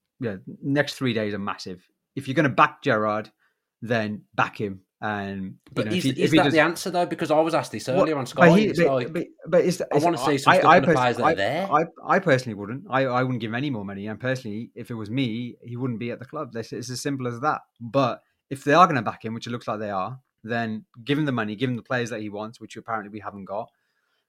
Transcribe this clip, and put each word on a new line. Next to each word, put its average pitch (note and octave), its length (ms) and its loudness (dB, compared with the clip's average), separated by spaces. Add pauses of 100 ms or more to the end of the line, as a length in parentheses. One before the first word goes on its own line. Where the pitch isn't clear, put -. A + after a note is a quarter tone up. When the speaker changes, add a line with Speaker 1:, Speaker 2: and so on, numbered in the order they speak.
(200)
Speaker 1:
yeah, G#2+ 180 -6 (260)
next C#3+ 320 0
three B2+ 180 0
days G#2 200 -2
are G2+ 60 -6
massive. F#2 460 -10 (300)
If C3 120 -10
you're C3 80 -2
gonna D3+ 140 4
back C#3+ 320 4
Gerrard, G#2+ 480 0 (520)
then G#2+ 420 -2 (100)
back - 260 -2
him. G2 220 -6 (180)
And, G2+ 440 -4
you G2 120 -10 (180)
Speaker 2:
But G#2+ 120 -2
Speaker 1:
know, A2 60 -2
Speaker 2:
is, F#3 60 0
Speaker 1:
if F3 60 -2
he, C3+ 60 2
Speaker 2:
is C3 80 -4
Speaker 1:
if C#3 140 2
he D#3+ 60 4
Speaker 2:
that C#3 80 6
Speaker 1:
does C#3+ 80 2
Speaker 2:
the D#3 60 4
answer, E3 300 2
though? F3 160 0
Because D#3+ 240 -4
I D#3 100 4
was E3 140 4
asked C3+ 180 0
this A2 160 -8
Speaker 1:
What, C3 100 0
Speaker 2:
earlier D3+ 180 2
on C3+ 80 -2
Speaker 1:
but - 60 -10
Speaker 2:
Sky, F3 280 8
Speaker 1:
he, G#3+ 80 4
Speaker 2:
it's F3+ 140 -2
Speaker 1:
but, E3 80 4
Speaker 2:
like, C3+ 260 0
Speaker 1:
but, E3+ 140 -4 (200)
but D#3+ 180 4
it's, E3+ 140 0
Speaker 2:
I - 120 -4
Speaker 1:
it's, D3 120 2
Speaker 2:
wanna E3+ 140 2
see C#3 200 0
some C#3+ 160 6
Speaker 1:
I, F#3 40 8
Speaker 2:
stuff D#3 140 6
Speaker 1:
I F3+ 80 10
Speaker 2:
from D#3 100 0
the D#3 60 6
players B2 220 2
that A#2+ 60 0
Speaker 1:
pers-, D#3 100 4
Speaker 2:
are - 20 0
there. D3+ 360 -2
Speaker 1:
I, D3+ 100 4
I, - 340 -2
I F#3+ 40 4
personally B2+ 360 2
wouldn't. A2 340 -10
I, C3+ 160 2
I B2+ 180 0
wouldn't B2+ 180 -2
give A2 100 -4
him A2+ 40 -4
any C#3+ 140 -2
more G#2 160 -4
money. G2 220 -8
And G#2+ 120 -8
personally, A#2+ 560 -6
if A2+ 140 -14
it A#2+ 60 -8
was G#2+ 140 -8
me, A#2+ 520 -4
he A#2+ 160 -12
wouldn't B2 220 -4
be A#2+ 120 -6
at A2 80 -10
the A#2+ 60 -14
club. C#3+ 300 -12
It's, A#2 180 -8
it's A#2+ 160 -10
as B2 120 -8
simple C3+ 260 -4
as A#2 140 -8
that. D3 200 -2 (180)
But A#2+ 420 0 (280)
if C3+ 140 -10
they C#3+ 100 2
are F3+ 140 8
gonna C3+ 140 0
back A2 220 -6
him, A2 100 -8
which A#2 120 -12
it A#2+ 60 -8
looks A#2+ 160 -8
like A2 120 -4
they G#2 120 -6
are, G2+ 280 -6 (240)
then A2 420 -4 (180)
give C#3+ 160 0
him D3+ 60 0
the C#3 60 0
money, G#2+ 240 -4
give B2+ 140 -2
him B2 60 -2
the G#2+ 80 -10
players B2 260 -4
that A2+ 120 -8
he G#2 80 -8
wants, G#2+ 300 -10
which A2 180 -18
apparently G#2+ 320 -8
we G#2 100 -12
haven't G2+ 260 -12
got. G2+ 240 -8 (600)